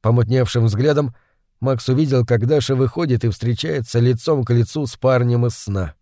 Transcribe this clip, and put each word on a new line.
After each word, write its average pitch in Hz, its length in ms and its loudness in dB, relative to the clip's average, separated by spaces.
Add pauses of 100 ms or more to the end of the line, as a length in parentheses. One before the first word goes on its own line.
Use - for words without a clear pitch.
Помутневшим 117 640 2
взглядом 135 480 0 (460)
Макс 127 280 -2
увидел, 131 380 2
как 117 200 0
Даша 135 280 2
выходит 127 500 0
и 117 60 2
встречается 120 720 -4
лицом 127 440 0
к 120 80 -2
лицу 120 340 0
с - 100 -8
парнем 123 500 2
из 117 100 -4
сна. 95 460 -6